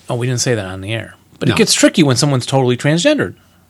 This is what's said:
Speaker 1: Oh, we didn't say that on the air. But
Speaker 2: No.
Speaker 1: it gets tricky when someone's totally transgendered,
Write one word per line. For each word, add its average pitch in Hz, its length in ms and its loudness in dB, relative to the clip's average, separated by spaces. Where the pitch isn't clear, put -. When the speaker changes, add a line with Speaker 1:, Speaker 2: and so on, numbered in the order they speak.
Speaker 1:
Oh, 131 80 -6
we 120 120 -4
didn't 123 140 -2
say 127 140 0
that 101 100 -4
on 92 160 -10
the 104 120 -8
air. 113 220 -8
But - 100 -2
Speaker 2:
No. 113 60 2
Speaker 1:
it - 20 -2
gets 214 160 2
tricky 294 300 4
when 135 120 2
someone's 135 300 0
totally 123 320 0
transgendered, 170 580 0